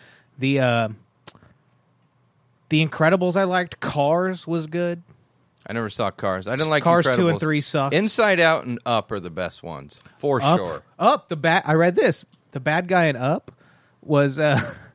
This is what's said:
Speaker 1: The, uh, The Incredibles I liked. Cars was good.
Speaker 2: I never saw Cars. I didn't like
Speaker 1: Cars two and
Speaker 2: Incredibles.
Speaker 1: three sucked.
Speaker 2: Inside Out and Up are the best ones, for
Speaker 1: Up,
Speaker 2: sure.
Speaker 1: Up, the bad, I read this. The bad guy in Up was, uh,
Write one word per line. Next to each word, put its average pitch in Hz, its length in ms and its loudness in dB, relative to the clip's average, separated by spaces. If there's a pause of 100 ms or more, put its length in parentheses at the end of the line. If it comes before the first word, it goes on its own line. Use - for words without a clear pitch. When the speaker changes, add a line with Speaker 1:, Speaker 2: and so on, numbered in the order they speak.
(380)
Speaker 1:
The, 135 220 0
uh, 117 280 0 (1800)
The 156 160 2
Incredibles 175 520 2
I 196 80 2
liked. 180 360 -4
Cars 165 640 -2
was 165 200 -4
good. 170 360 -6 (640)
Speaker 2:
I 101 60 -10
never 113 160 -4
saw 101 220 -4
Cars. 95 360 -4
I 120 100 -4
didn't 156 140 -2
like 147 120 2
Speaker 1:
Cars 170 240 4
two 135 220 2
and 160 80 0
Speaker 2:
Incredibles. - 40 -4
Speaker 1:
three 156 200 -2
sucked. 139 340 -2
Speaker 2:
Inside 208 460 2
Out 165 260 2
and 120 180 -6
Up 117 280 0
are 101 80 -6
the 87 100 -10
best 85 320 -8
ones, 73 380 -14 (160)
for 139 260 0
Speaker 1:
Up, 156 160 4
Speaker 2:
sure. 85 240 -6 (160)
Speaker 1:
Up, 202 300 2
the 170 80 -6
bad, 165 300 2
I 151 80 2
read 170 200 4
this. 214 300 0 (280)
The 139 80 -10
bad 156 260 -2
guy 175 200 2
in 139 100 0
Up 139 340 -4 (520)
was, 143 360 2
uh, 147 220 2 (340)